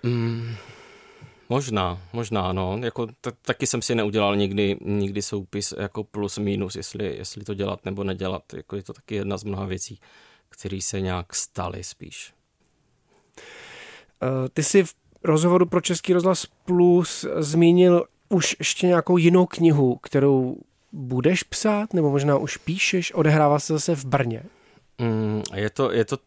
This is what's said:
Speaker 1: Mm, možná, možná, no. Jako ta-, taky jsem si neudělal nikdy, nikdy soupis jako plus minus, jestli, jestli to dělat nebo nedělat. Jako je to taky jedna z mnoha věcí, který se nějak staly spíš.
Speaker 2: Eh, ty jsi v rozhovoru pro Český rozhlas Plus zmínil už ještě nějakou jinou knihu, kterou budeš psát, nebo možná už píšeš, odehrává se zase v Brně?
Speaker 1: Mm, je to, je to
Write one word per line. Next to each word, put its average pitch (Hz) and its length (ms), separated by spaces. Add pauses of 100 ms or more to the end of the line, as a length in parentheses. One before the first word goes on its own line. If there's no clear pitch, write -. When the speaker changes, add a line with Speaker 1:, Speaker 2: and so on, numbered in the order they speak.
Speaker 1:
Mm, 117 520 (920)
možná, 107 500 (140)
možná, 107 400
no. 92 300
Jako 117 240 (140)
ta-, 123 120 (100)
taky - 240
jsem 120 160
si 123 120
neudělal 104 420
nikdy, 98 480
nikdy 101 380
soupis 101 560
jako 101 260
plus 101 340
minus, 101 380
jestli, 98 400
jestli 98 280
to 104 100
dělat 98 300
nebo 98 200
nedělat. 95 380 (100)
Jako - 240
je 98 60
to - 100
taky - 220
jedna 98 220
z 95 80
mnoha 98 220
věcí, 95 340 (480)
který 95 340
se - 180
nějak 90 340
staly 90 500
spíš. - 480 (1900)
Speaker 2:
Eh, 131 300
ty 156 100
jsi 190 220
v - 100 (300)
rozhovoru 175 420
pro 180 140
Český 175 320
rozhlas 180 340 (180)
Plus 175 600 (140)
zmínil 170 680 (240)
už - 300
ještě - 280
nějakou 180 300
jinou 175 300
knihu, 143 500
kterou 135 600 (360)
budeš 127 500
psát, 214 520
nebo 156 160
možná 143 260
už 143 200
píšeš, 180 560
odehrává 151 460
se 151 140
zase 156 240
v 135 80
Brně? 131 380 (560)
Speaker 1:
Mm, 110 440 (120)
je 104 160
to, 127 220
je 113 120
to 135 220